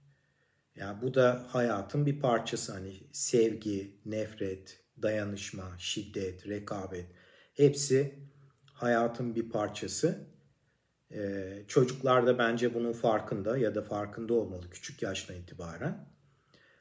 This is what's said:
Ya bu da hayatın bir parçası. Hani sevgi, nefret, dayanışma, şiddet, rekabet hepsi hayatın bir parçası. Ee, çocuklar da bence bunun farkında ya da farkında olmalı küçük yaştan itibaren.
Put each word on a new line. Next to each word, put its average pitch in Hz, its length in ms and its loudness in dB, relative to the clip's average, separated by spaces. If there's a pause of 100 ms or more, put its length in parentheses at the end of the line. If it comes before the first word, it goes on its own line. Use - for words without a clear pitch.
(760)
Ya 101 260 -8
bu 127 120 -2
da 123 340 6
hayatın 120 580 0
bir 139 140 0
parçası. 117 540 0
Hani 95 200 -10 (180)
sevgi, 104 920 0
nefret, 104 800 -8 (180)
dayanışma, 101 760 -4
şiddet, 101 680 -6
rekabet 95 580 -6 (480)
hepsi 143 640 4 (540)
hayatın 117 600 0
bir 113 140 -2
parçası. 107 800 -2 (840)
Ee, 98 560 -6
çocuklar 127 600 6
da 123 100 6
bence 117 360 2
bunun 117 200 0
farkında 110 640 2
ya 107 180 2
da 104 60 0
farkında 107 520 -4
olmalı 92 360 -2
küçük - 320 -14
yaştan 95 340 -6
itibaren. 87 800 -8 (640)